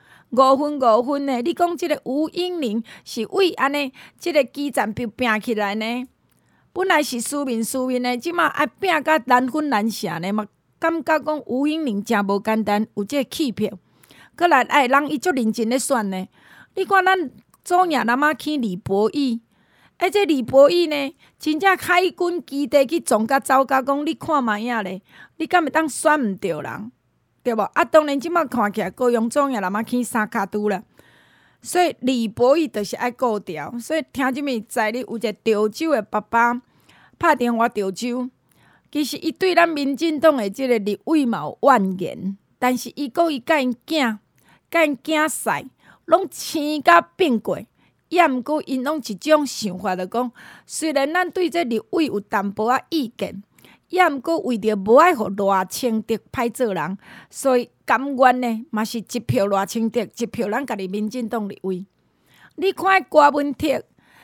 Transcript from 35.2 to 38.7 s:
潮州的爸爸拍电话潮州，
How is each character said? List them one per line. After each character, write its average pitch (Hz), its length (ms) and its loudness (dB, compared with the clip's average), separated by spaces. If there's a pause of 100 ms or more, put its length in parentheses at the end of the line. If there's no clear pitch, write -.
潮 214 340 2
州 320 240 -2
的 233 120 2
爸 208 180 -4
爸 240 400 0 (580)
拍 320 160 4
电 240 180 0
话 226 140 2
潮 196 240 -4
州， 247 380 -6 (600)